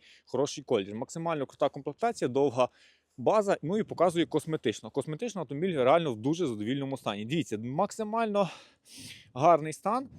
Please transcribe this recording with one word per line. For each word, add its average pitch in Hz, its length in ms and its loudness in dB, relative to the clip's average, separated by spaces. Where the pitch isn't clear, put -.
хороший 139 400 -2
колір. 101 300 0
Максимально 156 520 -4
крута - 220 0
комплектація, 151 600 -4
довга 127 400 4
база, 185 460 4
ну 180 160 -2
і 214 40 0
показує 165 440 2
косметично. 143 640 -2
Косметично 156 500 -6
автомобіль 156 360 -4
реально 143 360 4
в 113 40 -4
дуже 156 300 0
задовільному 131 500 -2
стані. 107 280 -4
Дивіться, 120 340 -4
максимально 202 920 -2
гарний 156 380 4
стан 240 360 -4